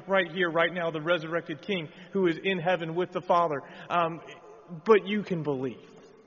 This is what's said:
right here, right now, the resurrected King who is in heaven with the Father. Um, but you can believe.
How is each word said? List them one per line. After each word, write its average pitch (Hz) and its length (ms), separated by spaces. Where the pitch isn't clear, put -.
right 190 260
here, 180 160
right 165 240
now, 170 160
the 156 100
resurrected 160 640
King 170 260
who 190 140
is 160 160
in 190 160
heaven 165 380
with 180 160
the 180 80
Father. 165 420
Um, 165 320
but 202 220
you 208 160
can 165 220
believe. 131 340